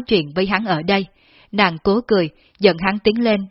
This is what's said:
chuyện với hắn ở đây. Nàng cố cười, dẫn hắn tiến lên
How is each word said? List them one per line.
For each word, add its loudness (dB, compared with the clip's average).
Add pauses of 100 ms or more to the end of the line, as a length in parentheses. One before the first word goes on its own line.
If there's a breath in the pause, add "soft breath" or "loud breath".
chuyện 0
với 0
hắn -2
ở -2
đây. -2 (460 soft breath)
Nàng 0
cố 2
cười, 2 (280 soft breath)
dẫn 4 (100)
hắn -2
tiến 0
lên 0 (100)